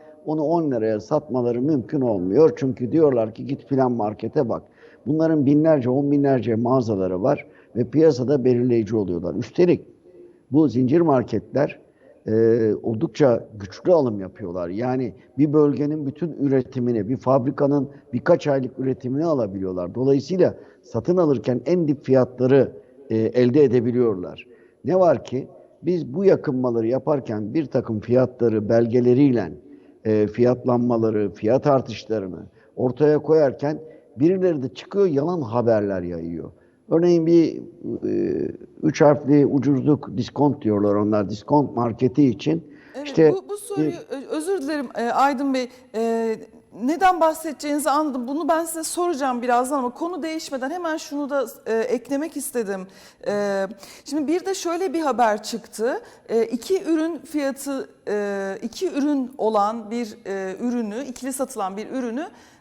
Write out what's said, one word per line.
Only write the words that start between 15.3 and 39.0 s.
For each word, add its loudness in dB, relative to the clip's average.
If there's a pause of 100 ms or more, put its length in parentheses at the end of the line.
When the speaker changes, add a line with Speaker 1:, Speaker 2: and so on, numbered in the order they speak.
Speaker 1:
bir 2
bölgenin 2
bütün -6
üretimini, 0
bir -2
fabrikanın 0 (220)
birkaç 2
aylık -2
üretimini -4
alabiliyorlar. -2
Dolayısıyla 2 (280)
satın -2
alırken 2
en 2
dip -4
fiyatları, 4 (380)
e, 0
elde 4
edebiliyorlar. 0 (380)
Ne 0
var 4
ki -8 (340)
biz -4
bu -2
yakınmaları 2
yaparken -2
bir -2
takım -2
fiyatları 2
belgeleriyle, 4 (520)
e, 2
fiyatlanmaları, 0
fiyat 0
artışlarını -2 (300)
ortaya 2
koyarken 2 (380)
birileri 2
de -6
çıkıyor, 0
yalan 0
haberler 0
yayıyor. -8 (400)
Örneğin 4
bir, 4 (460)
e, -2 (320)
üç 0